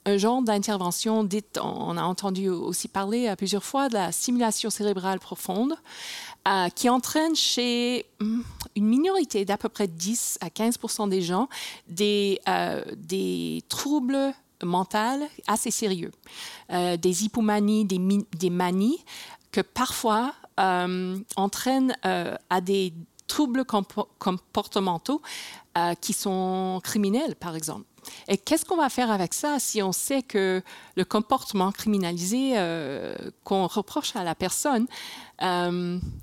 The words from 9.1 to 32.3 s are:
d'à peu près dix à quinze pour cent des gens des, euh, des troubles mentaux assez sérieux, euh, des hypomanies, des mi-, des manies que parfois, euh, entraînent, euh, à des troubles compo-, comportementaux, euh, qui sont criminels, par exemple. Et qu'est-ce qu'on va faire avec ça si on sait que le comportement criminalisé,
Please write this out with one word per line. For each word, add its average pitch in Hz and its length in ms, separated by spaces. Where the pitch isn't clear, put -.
d'à 202 120
peu 220 120
près 208 180
dix 175 540
à 175 80
quinze 233 280
pour 226 140
cent 214 160
des 190 140
gens 180 260
des, 202 640
euh, 175 340
des 170 720
troubles 277 640
mentaux 180 340
assez 220 240
sérieux, 190 400
euh, 175 260
des 180 260
hypomanies, 214 600
des 185 140
mi-, 196 280
des 180 120
manies 185 520
que 196 80
parfois, 240 720
euh, 185 580
entraînent, 254 580
euh, 180 300
à 180 100
des 190 340
troubles 262 360
compo-, 208 460
comportementaux, 190 1040
euh, 175 180
qui - 160
sont 185 720
criminels, 214 520
par 170 200
exemple. 156 300
Et 202 100
qu'est-ce - 280
qu'on 370 120
va 294 120
faire 240 220
avec 190 220
ça 294 260
si - 220
on 190 100
sait 269 320
que 190 400
le 185 100
comportement 196 640
criminalisé, 196 840